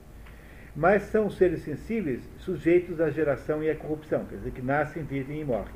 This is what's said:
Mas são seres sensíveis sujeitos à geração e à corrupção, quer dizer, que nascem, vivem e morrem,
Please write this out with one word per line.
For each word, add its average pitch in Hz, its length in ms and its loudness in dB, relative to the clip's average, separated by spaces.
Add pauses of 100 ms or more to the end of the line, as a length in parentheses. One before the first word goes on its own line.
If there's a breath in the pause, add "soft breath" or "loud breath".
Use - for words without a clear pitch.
(760 loud breath)
Mas 190 300 6
são 214 260 2
seres 180 320 4
sensíveis 151 580 -4 (180)
sujeitos 175 640 2
à 160 80 4
geração 151 540 0
e 156 80 2
à 147 40 0
corrupção, 147 520 -4
quer - 100 -10
dizer, 113 140 -8
que 127 100 -8
nascem, 143 420 0
vivem 139 380 -6
e 156 40 -6
morrem, 110 320 -2